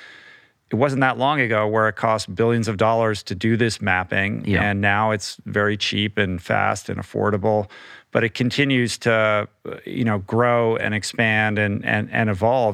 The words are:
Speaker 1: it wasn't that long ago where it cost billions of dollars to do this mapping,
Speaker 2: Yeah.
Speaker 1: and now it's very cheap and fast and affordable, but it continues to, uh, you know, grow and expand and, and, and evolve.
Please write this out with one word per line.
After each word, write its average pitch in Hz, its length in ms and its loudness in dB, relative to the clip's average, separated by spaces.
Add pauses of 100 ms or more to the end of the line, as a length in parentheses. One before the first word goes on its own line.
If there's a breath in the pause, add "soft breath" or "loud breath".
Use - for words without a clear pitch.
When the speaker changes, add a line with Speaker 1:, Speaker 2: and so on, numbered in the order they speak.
(720 loud breath)
Speaker 1:
it 110 40 0
wasn't 135 240 0
that 127 160 2
long 139 220 0
ago 110 340 0
where 110 140 2
it 107 80 -2
cost 110 280 0 (100)
billions 113 340 2
of 110 100 -2
dollars 110 460 2
to - 120 -8 (120)
do 113 80 2
this 113 240 0
mapping, 98 520 0 (140)
Speaker 2:
Yeah. 98 200 2
Speaker 1:
and 101 160 -2
now 107 340 2
it's - 300 -8
very 104 320 0
cheap 104 400 -2
and 92 240 -2
fast 101 480 -2
and 95 100 -8
affordable, 104 720 -2 (420 loud breath)
but 117 120 0
it 117 100 -2
continues 123 720 0
to, 120 60 4
uh, 107 640 0 (100)
you 104 240 -4
know, 104 100 0 (160)
grow 117 480 2
and 107 120 -2
expand 107 640 0
and, 104 260 0
and, 107 260 -2
and 113 180 0
evolve. 110 440 2